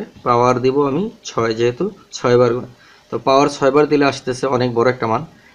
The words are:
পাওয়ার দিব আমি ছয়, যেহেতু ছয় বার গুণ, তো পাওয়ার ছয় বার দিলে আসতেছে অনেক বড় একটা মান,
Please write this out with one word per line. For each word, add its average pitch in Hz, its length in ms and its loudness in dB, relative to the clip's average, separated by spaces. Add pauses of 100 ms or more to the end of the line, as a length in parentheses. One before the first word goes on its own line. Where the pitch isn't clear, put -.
(240)
পাওয়ার 123 380 2
দিব 131 160 0 (100)
আমি 143 160 -2 (220)
ছয়, 113 300 -2
যেহেতু 120 300 -2 (280)
ছয় 123 260 2
বার 120 140 4
গুণ, 120 140 -8 (460)
তো - 60 -4
পাওয়ার 139 300 2
ছয় 143 260 0
বার 151 140 4
দিলে 143 160 2
আসতেছে 131 420 -2
অনেক 127 280 0
বড় 117 160 2
একটা 123 160 -4
মান, 113 160 -2 (320)